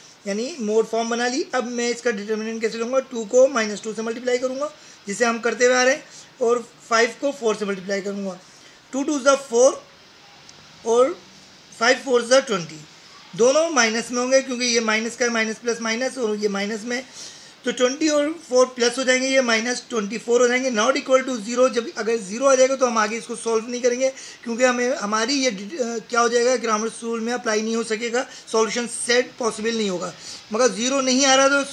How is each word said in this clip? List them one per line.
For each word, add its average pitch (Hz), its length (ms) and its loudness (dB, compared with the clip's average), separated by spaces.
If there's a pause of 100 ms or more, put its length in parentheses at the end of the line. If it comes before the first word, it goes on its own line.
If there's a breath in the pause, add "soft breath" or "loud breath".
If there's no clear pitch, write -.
(280 loud breath)
यानी 233 320 -4
मोड 214 280 0
फॉर्म 226 220 -2
बना 233 180 -2
ली। 269 180 -2 (100)
अब 240 120 -2
मैं 240 220 -4
इसका 240 220 -2
डिटर्मिनेंट 220 500 -6
कैसे 226 160 -4
लूँगा, 240 220 -2 (120)
टू 226 140 -6
को 254 220 6
माइनस 214 360 -2
टू 220 100 -6
से 226 80 -8
मल्टीप्लाई 247 360 -2
करूँगा, 262 340 -4 (360 loud breath)
जिसे 202 180 -2
हम 233 140 0
करते 226 260 2
हुए 254 100 6
आ 254 80 4
रहे 262 100 4
हैं, 302 100 -6 (380 loud breath)
और 233 260 2 (220)
फ़ाइव 233 320 4
को 277 100 0
फ़ोर 226 240 -2
से 208 100 -6
multiply 196 360 -4
करूँगा। 196 360 -6 (560 loud breath)
टू 269 100 -2
टू 294 160 -2
ज़ा 277 160 4
फ़ोर 262 460 2 (1040)
और 247 320 2 (560)
फ़ाइव 247 320 2
फ़ोर 240 200 2
ज़ा 254 140 4
ट्वेंटी। 165 400 -2 (580)
दोनों 285 320 4
minus 233 420 0
में 240 80 -4
होंगे 262 220 4
क्योंकि 247 240 -4
ये 233 160 0
minus 220 340 -2
का 247 100 0
है, 233 60 0
minus 220 260 -2
plus 233 240 -4
minus, 233 360 -4
और 214 200 -2
ये 208 100 0
minus 202 380 -6
में, 247 180 -6 (600 loud breath)
तो 247 60 -2
ट्वेंटी 262 380 0
और 294 220 2 (160)
four 254 180 4 (100)
plus 240 220 0
हो 262 60 -2
जाएंगे, 254 240 2
ये 269 140 4
माइनस 233 480 0
ट्वेंटी 214 280 -4
फ़ोर 240 240 2
हो 247 60 6
जाएंगे, 254 240 0
not 240 300 2
equal 262 260 2
to 254 100 -2 (120)
zero। 247 240 4
जब 240 240 -2
अगर 226 200 0
ज़ीरो 220 280 -4
आ 269 100 6
जाएगा 262 200 4
तो 254 120 2
हम 226 100 -2
आगे 214 200 0
इसको 226 180 -10
solve 226 340 -2
नहीं 240 120 -6
करेंगे, 254 280 0 (340 loud breath)
क्योंकि 233 200 -2
हमें, 247 320 2
हमारी 220 380 -2
ये 262 180 0
डि-, 208 280 -8
अ, 233 180 -4 (120)
क्या 233 120 2
हो 233 80 4
जाएगा, 240 340 2
Cramer's 220 400 -2
rule 233 180 -4
में 226 120 -4
apply 226 280 -2
नहीं 226 140 -2
हो 233 80 -2
सकेगा, 226 420 -2 (260 loud breath)
Solution 220 360 0
said 247 520 0
possible 226 380 -2
नहीं 208 120 -2
होगा। 175 240 -6 (400 loud breath)
मगर 226 220 2
ज़ीरो 254 260 0
नहीं 262 240 2
आ 269 100 6
रहा 269 140 6
तो 277 240 2